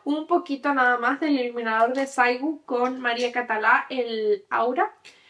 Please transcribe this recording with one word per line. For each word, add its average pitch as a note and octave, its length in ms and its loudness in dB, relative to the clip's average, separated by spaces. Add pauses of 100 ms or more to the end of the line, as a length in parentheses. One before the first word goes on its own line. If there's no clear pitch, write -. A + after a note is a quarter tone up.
un D4+ 220 -2
poquito C#4+ 460 0
nada B3 240 4
más B3 240 -2
del D4 180 2
iluminador A#3 540 0
de C4+ 140 -2
Saigu B3+ 580 0
con B3+ 340 -2
María A#3+ 340 -2
Catalá, A#3+ 580 0
el A3 580 -2
Aura, B3 460 0 (360)